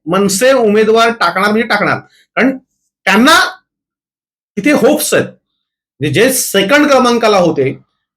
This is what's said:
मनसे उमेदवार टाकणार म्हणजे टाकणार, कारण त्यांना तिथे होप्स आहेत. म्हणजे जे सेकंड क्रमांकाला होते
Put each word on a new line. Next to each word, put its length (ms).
मनसे 460
उमेदवार 580
टाकणार 400
म्हणजे 180
टाकणार, 320
कारण 580
त्यांना 300
तिथे 140
होप्स 420
आहेत. 120
म्हणजे 880
जे 200
सेकंड 540
क्रमांकाला 500
होते 340